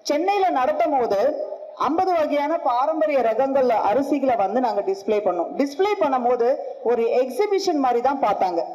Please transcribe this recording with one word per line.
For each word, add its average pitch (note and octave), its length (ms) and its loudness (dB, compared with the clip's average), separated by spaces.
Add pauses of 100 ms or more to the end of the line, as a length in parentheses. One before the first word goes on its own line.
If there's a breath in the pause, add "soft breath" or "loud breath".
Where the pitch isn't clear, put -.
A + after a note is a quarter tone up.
சென்னையில F#4 480 0
நடத்தும் D4 500 0
போது A3 460 0 (300)
ஐம்பது E4+ 380 0
வகையான D4 440 0
பாரம்பரிய D4+ 640 0
ரகங்கள்ல B3+ 540 2 (200)
அரிசிகளை C4+ 440 0
வந்து G3+ 220 0
நாங்க G#3+ 220 0
டிஸ்ப்ளே G3 380 -2
பண்ணோம். F3 280 -2 (100)
டிஸ்ப்ளே F#4+ 420 0
பண்ணும் C4+ 260 0
போது A#3+ 580 0
ஒரு A#3 180 0
எக்ஸிபிஷன் F4 720 0
மாதிரி B3+ 280 0
தான் C#4 200 0
பார்த்தாங்க. F#3 420 0 (100)